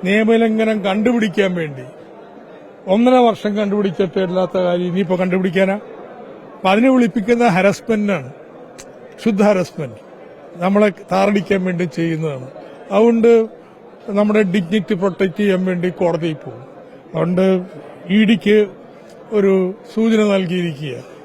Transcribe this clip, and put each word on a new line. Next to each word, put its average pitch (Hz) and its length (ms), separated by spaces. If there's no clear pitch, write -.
നിയമലംഘനം 220 800
കണ്ടുപിടിക്കാൻ 208 680
വേണ്ടി 143 300
ഒന്നര 233 280
വർഷം 220 420
കണ്ടുപിടിച്ചിട്ട് 202 640
ഇല്ലാത്ത 185 380
കാര്യം 180 280
ഇനിയിപ്പോ 180 320
കണ്ടുപിടിക്കാനാ? 185 560
അപ്പൊ - 920
അതിനെ 226 220
വിളിപ്പിക്കുന്ന 240 580
ഹരാസ്മെന്റാണ്, 190 840
ശുദ്ധ 208 180
ഹരാസ്മെന്റ്, 175 540
നമ്മളെ 196 380
താറടിക്കാൻ 196 520
വേണ്ടി 180 200
ചെയ്യുന്നതാണ്. 156 640
അതുകൊണ്ട് 226 580
നമ്മുടെ 208 340
ഡിഗ്നിറ്റി 190 520
പ്രൊട്ടക്ട് 190 420
ചെയ്യാൻ 190 280
വേണ്ടി 180 260
കോടതിയിൽ 170 440
പോകും. 127 280
അതുകൊണ്ട് 180 580
ഇ 208 160
ഡിക്ക് 208 420
ഒരു 190 420
സൂചന 220 300
നൽകിയിരിക്കുക, 170 800